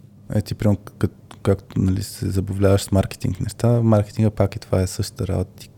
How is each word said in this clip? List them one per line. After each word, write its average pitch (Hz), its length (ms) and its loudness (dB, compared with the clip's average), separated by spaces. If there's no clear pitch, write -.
е, 104 80 2
ти, - 120 -10
примерно, 104 240 2
кът-, - 440 -4
както, - 380 0
нали, 95 220 2
се - 280 -6
забавляваш 95 520 2
с - 100 -6
маркетинг - 480 0
неща, 120 420 0
маркетинга 110 480 2
пак - 260 -2
и - 20 -10
това - 220 -2
е 92 60 0
същата - 400 -6
работа. 92 300 -2
Ти - 220 -20